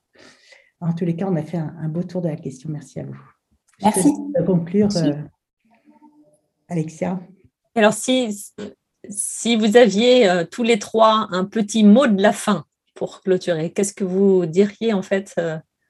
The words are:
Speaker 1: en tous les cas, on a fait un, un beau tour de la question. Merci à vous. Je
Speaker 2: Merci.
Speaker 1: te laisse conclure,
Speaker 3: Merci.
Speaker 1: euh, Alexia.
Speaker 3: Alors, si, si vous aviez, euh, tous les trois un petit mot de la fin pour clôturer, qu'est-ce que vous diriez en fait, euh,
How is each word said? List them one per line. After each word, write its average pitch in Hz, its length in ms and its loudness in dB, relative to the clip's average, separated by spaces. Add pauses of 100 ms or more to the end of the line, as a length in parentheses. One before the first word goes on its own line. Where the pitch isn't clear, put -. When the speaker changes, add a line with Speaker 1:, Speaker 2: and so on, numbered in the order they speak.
(840)
Speaker 1:
en 170 100 -4
tous 170 140 -4
les 170 100 -2
cas, 196 100 -4
on 185 100 -2
a 151 60 -4
fait 175 160 -8
un, 151 220 -8
un 156 80 -6
beau 165 140 -6
tour 180 180 -8
de 165 80 -4
la 160 80 -6
question. - 340 -14
Merci 151 300 -12
à 139 40 -12
vous. 135 120 -16 (640)
Je 196 80 -2
Speaker 2:
Merci. 208 160 0
Speaker 1:
te - 360 0
laisse 170 80 -2
conclure, 185 460 0
Speaker 3:
Merci. 160 180 0
Speaker 1:
euh, 147 120 -6 (1500)
Alexia. 175 520 -6 (540)
Speaker 3:
Alors, 214 200 4
si, 240 580 -4 (560)
si - 480 -4
vous 220 220 4
aviez, 240 500 6
euh, 175 160 2
tous - 180 -8
les 226 160 2
trois 220 520 2
un 185 140 -2
petit 214 400 -2
mot 233 220 8
de 196 140 2
la 208 120 4
fin 190 320 -4 (300)
pour - 280 -10
clôturer, 175 480 -2
qu'est-ce 202 240 -4
que 208 100 -6
vous 185 400 2
diriez 202 480 0
en 190 80 0
fait, 196 380 -6
euh, 160 200 -4 (320)